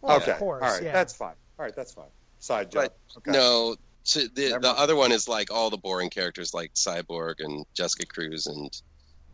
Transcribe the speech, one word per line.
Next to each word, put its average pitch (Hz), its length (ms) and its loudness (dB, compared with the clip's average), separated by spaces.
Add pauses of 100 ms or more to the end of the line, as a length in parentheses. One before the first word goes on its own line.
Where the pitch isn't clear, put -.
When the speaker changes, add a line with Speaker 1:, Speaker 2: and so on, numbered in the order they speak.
Speaker 1:
Well, 254 160 6
Speaker 2:
Okay. - 160 2
Speaker 1:
of - 60 -4
course, 165 240 -4
Speaker 2:
All 123 60 2
right. 95 140 0
Speaker 1:
yeah. 160 100 -6
Speaker 2:
That's 180 200 2
fine. 85 220 -10 (220)
All 156 80 -10
right. 117 100 -10
That's - 180 -12
fine. 71 160 -20 (300)
Side 104 320 -4
job. 127 120 0
Speaker 3:
But - 140 -6 (220)
Speaker 2:
Okay. - 120 -4
Speaker 3:
no, 120 440 4 (280)
so - 160 2 (140)
the, 135 160 0
Speaker 2:
Never 123 100 0
Speaker 3:
the 127 80 4
Speaker 2:
mind. 117 100 4
Speaker 3:
other 147 200 4
one 127 160 6
is, 110 160 2
like, 107 220 -2
all 113 180 2
the 104 80 -2
boring 92 320 -2
characters, 90 440 -6
like 85 200 -6
Cyborg 85 680 -4
and 76 340 -8
Jessica - 320 -4
Cruz 80 420 -8
and, 73 220 -10 (640)